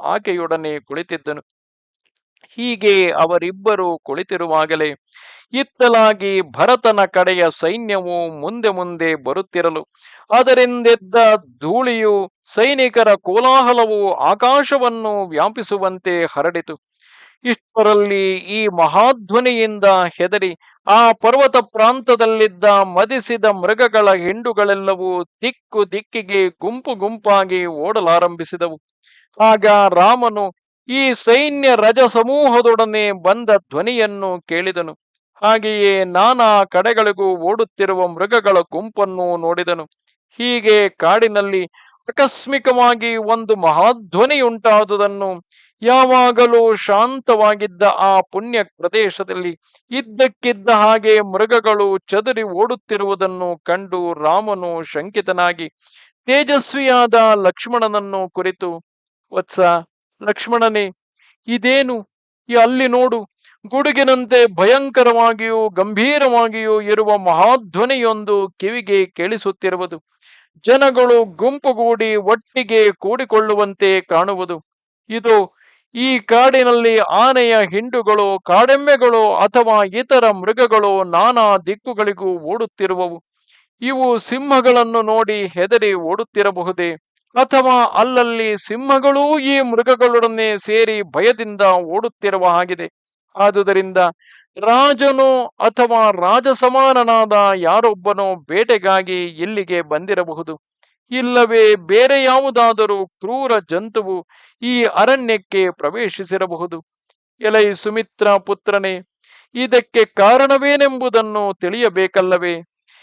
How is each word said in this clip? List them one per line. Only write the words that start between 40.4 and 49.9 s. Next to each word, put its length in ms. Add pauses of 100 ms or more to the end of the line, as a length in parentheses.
ಕಾಡಿನಲ್ಲಿ 760 (440)
ಆಕಸ್ಮಿಕವಾಗಿ 1080
ಒಂದು 400
ಮಹಾಧ್ವನಿಯುಂಟಾದುದನ್ನು, 1900 (400)
ಯಾವಾಗಲೂ 920
ಶಾಂತವಾಗಿದ್ದ 1080
ಆ 380
ಪುಣ್ಯ 420
ಪ್ರದೇಶದಲ್ಲಿ 960 (340)